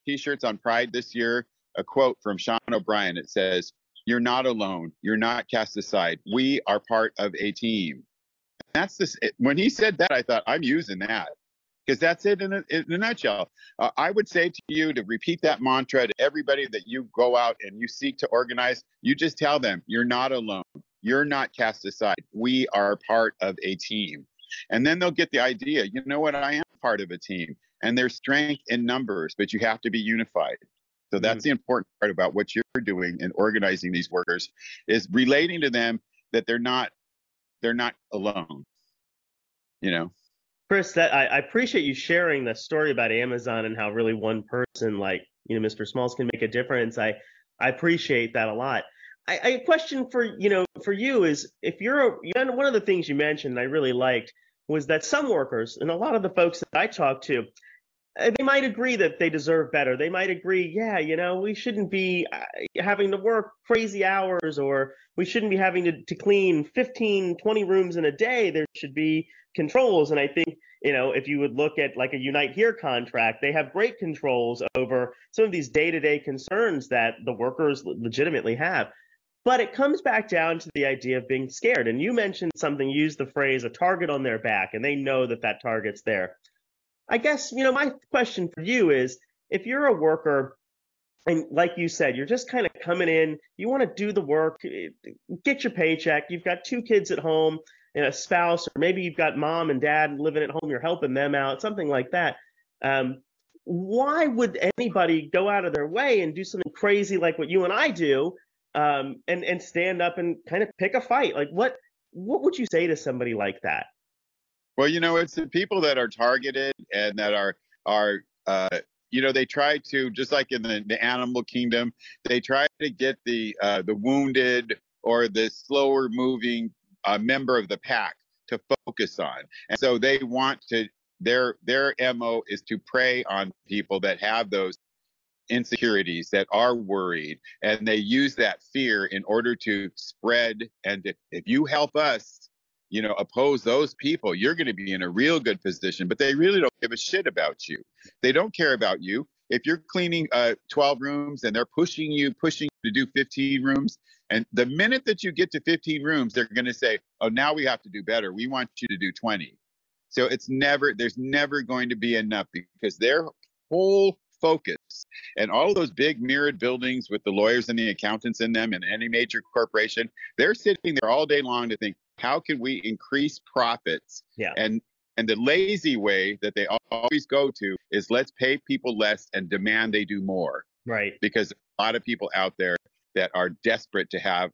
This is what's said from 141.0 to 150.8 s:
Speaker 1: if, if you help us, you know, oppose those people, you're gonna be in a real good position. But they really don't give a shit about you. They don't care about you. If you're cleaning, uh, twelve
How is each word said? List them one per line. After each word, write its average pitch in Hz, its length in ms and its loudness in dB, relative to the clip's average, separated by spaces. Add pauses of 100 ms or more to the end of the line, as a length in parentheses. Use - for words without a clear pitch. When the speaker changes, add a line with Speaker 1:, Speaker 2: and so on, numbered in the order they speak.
Speaker 1:
if, 95 100 -6 (160)
if 87 160 -10
you 135 160 2
help 147 320 0
us, 147 460 -2 (500)
you 107 100 -2
know, 107 120 0
oppose 123 500 0
those 131 320 2
people, 135 400 -2
you're 113 200 2
gonna 143 180 -2
be 98 200 -6
in 92 80 -4
a 90 80 -4
real 139 300 2
good 107 220 -2
position. 92 460 -4
But 90 120 -2
they 139 160 2
really 185 260 4
don't 131 100 2 (100)
give 117 100 -2
a 117 60 -8
shit 185 300 -2
about 78 400 -2
you. - 160 -10 (380)
They 127 100 4
don't 175 240 2
care 151 180 2
about 101 280 0
you. 101 260 -4 (220)
If 120 160 0
you're 156 240 -2
cleaning, 170 420 0
uh, 120 220 4 (160)
twelve 143 320 2